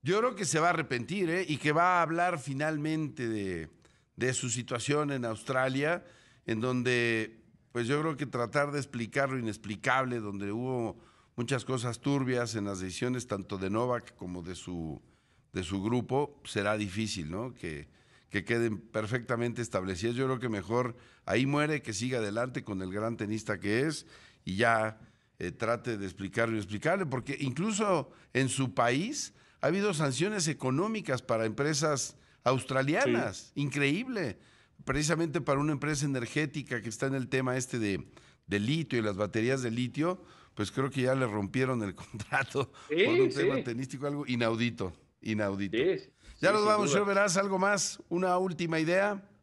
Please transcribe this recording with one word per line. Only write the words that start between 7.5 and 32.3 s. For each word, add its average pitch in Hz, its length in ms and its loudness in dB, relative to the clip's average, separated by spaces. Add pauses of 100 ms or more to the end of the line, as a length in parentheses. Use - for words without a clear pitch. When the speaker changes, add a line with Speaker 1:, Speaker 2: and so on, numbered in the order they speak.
Speaker 1:
pues, 120 140 0
yo 147 140 2
creo 156 160 -2
que 143 100 -4
tratar 127 460 0
de 147 60 -2
explicar 131 520 -2
lo 131 80 -2
inexplicable, 120 840 0
donde 101 320 -4
hubo 120 460 -2 (380)
muchas 123 280 -2
cosas 120 360 -2
turbias 127 540 0
en 104 100 0
las 98 160 -4
decisiones 120 460 -2
tanto 98 320 -4
de 95 120 -2
Novak 120 460 0
como 90 260 -8
de 87 120 -10
su, 82 460 -8 (520)
de 95 100 -4
su 95 200 -4
grupo, 123 640 0
será 104 340 0
difícil, 101 520 -2
¿no? 113 240 -6
Que, 76 340 -10 (420)
que 104 140 0
queden 117 340 2
perfectamente 117 840 -2
establecidas. 98 560 -2
Yo 131 100 0
creo 131 120 0
que 120 100 -4
mejor 110 480 0 (300)
ahí 117 200 4
muere, 147 360 2
que 110 100 -6
siga 120 260 -2
adelante 117 460 -2
con 98 160 -4
el 92 100 -4
gran 110 260 -2
tenista 107 440 -4
que 104 220 2
es 156 240 -4 (380)
y 92 120 -4
ya, 110 420 2 (400)
eh, 87 140 -4
trate 113 460 -2
de 98 80 -4
explicar 98 420 -2
lo 113 60 -2
inexplicable, 107 520 -2
porque 135 340 -4
incluso 180 720 0 (220)
en 131 160 2
su 131 260 0
país 131 600 0 (280)
ha - 60 2
habido 196 260 2
sanciones 156 540 0
económicas 151 720 0
para 113 240 0
empresas 143 680 0 (280)